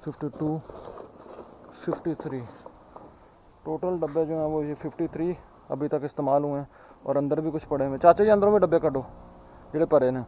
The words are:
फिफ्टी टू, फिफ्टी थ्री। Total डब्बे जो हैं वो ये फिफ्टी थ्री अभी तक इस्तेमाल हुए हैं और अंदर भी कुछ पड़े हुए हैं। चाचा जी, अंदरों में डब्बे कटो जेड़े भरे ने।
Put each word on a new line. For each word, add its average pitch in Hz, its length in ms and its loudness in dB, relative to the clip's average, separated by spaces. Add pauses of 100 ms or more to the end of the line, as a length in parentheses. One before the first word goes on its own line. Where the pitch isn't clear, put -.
फिफ्टी 151 240 -8 (100)
टू, 156 180 -2 (1300)
फिफ्टी 165 320 -4
थ्री। 135 220 -8 (1300)
Total 175 340 -4
डब्बे 160 260 0
जो 160 100 -4
हैं 156 120 -2
वो 156 160 0
ये 147 120 -4
फिफ्टी 160 320 -6
थ्री 165 280 -4 (360)
अभी 139 160 -4
तक 143 160 -2
इस्तेमाल 143 400 0
हुए 143 160 -2
हैं 139 80 -10 (380)
और 139 120 0
अंदर 143 240 0
भी 156 100 -2
कुछ 151 120 -4
पड़े 139 220 -2
हुए 139 80 -2
हैं। 135 60 -4
चाचा 170 240 8
जी, 214 60 4
अंदरों 202 220 6
में 208 100 6
डब्बे 165 180 4
कटो 139 220 0 (720)
जेड़े 156 140 2
भरे 131 240 6
ने। 127 160 -4